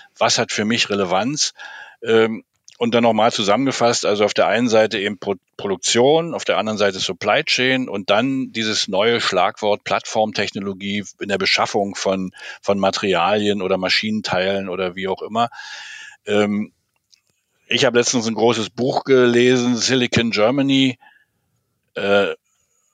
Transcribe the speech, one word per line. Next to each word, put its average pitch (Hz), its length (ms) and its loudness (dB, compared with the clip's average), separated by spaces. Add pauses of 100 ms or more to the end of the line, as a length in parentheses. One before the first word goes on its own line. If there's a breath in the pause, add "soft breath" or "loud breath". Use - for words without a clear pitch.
(180 loud breath)
was 113 200 2
hat 117 120 -2
für 110 140 -2
mich 110 260 0
Relevanz. 101 600 -2 (500 loud breath)
Ähm, 113 400 2 (360)
und 120 180 0
dann 117 80 4
nochmal 110 260 4
zusammengefasst, 117 760 0
also 104 200 2
auf 104 100 0
der 87 140 2
einen 117 200 0
Seite 110 300 2
eben 101 200 -4
Pro-, 98 180 -4 (200)
Produktion, 131 800 0
auf 98 100 -8
der 90 140 0
anderen 107 200 -2
Seite 98 200 0
Supply 104 460 -2
Chain 127 440 0
und 101 220 -6
dann 127 400 0
dieses 110 380 -4
neue 101 320 2
Schlagwort 104 640 0
Plattformtechnologie 101 1200 -4 (160)
in 104 80 -8
der 98 100 -2
Beschaffung 101 560 -2
von, 95 380 -4 (280 loud breath)
von 101 200 -2
Materialien 98 840 0
oder - 160 0
Maschinenteilen 98 920 -2
oder 90 280 -4
wie 95 100 -8
auch 95 160 -4
immer. 117 260 -2 (800 loud breath)
Ähm, 104 460 0 (920)
ich 120 200 2
habe 120 120 4
letztens 120 280 2
ein 113 80 -2
großes 113 340 2
Buch 127 360 -2
gelesen, 123 720 4
Silicon 120 540 0
Germany. 131 680 2 (960 soft breath)
Äh, 101 400 0 (600)